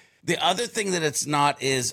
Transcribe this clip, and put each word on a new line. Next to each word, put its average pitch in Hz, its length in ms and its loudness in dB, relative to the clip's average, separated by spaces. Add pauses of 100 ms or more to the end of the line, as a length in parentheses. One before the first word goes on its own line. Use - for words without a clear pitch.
(260)
the 170 160 -2
other 185 260 0
thing 202 240 -4
that 175 120 0
it's 147 220 -2
not 143 360 2
is 127 320 0